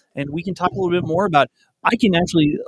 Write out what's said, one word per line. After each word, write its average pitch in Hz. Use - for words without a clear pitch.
and 139
we 165
can 185
talk 180
a -
little 185
bit 175
more 170
about, 147
I 170
can 190
actually, 165